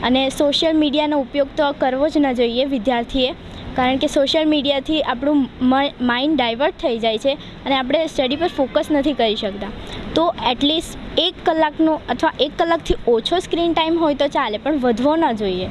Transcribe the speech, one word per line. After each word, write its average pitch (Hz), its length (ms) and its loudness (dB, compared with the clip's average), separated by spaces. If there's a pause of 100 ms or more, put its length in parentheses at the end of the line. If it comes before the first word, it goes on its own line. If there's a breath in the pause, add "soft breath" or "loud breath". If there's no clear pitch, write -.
અને 262 260 2
સોશિયલ 311 480 2
મીડિયાનો 302 420 2
ઉપયોગ 277 280 0 (100)
તો 285 140 2
કરવો 269 360 0
જ 311 100 -2
ન 277 160 4
જોઈએ 240 320 2
વિદ્યાર્થીએ, 254 680 0 (440 loud breath)
કારણ 254 220 2
કે 294 100 0
સોશિયલ 302 400 2
મીડિયાથી 285 540 0
આપણું 269 480 0 (120)
મ-, 269 300 2 (100)
માઇન્ડ 254 360 0
ડાયવર્ટ 254 360 0
થઈ 247 260 -2
જાય 220 180 0
છે 269 160 0 (320 loud breath)
અને 269 100 2
આપણે 285 320 0
સ્ટડી 277 280 0
પર 330 120 0
ફોકસ - 440 0
નથી 285 220 2
કરી 226 220 0
શકતા. 202 320 -6 (480 loud breath)
તો 330 200 2 (160)
એટલીસ્ટ 294 500 -2 (160)
એક 339 160 0 (120)
કલાકનો 320 640 2
અથવા 277 300 0
એક 285 180 2
કલાકથી 339 360 0 (140)
ઓછો 240 320 2
સ્ક્રીન 339 340 -2
ટાઇમ 330 260 0
હોય 311 140 2
તો 277 140 0
ચાલે, 269 300 -2
પણ 269 220 -2
વધવો 247 360 2
ન 320 160 2
જોઈએ. 190 400 -4